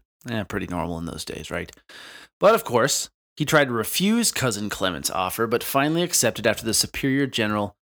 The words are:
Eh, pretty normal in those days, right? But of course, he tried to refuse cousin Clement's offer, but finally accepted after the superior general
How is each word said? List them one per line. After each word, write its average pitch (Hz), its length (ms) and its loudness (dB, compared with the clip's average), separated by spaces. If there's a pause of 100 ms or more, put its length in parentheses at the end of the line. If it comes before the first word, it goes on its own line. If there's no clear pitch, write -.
(280)
Eh, 113 140 -4
pretty 92 240 -6
normal 87 320 -4
in 85 60 -6
those - 200 -8
days, - 260 -10
right? 87 200 -6 (680)
But 208 160 8
of - 80 0
course, 120 440 2 (280)
he 156 80 -2
tried 143 220 6
to 123 60 -4
refuse 196 600 2
cousin 107 360 -2
Clement's 90 420 -2
offer, 92 360 -2
but 113 160 0
finally 151 400 0
accepted 120 420 0
after 110 200 2
the 110 100 0
superior 139 540 0
general 107 480 0 (240)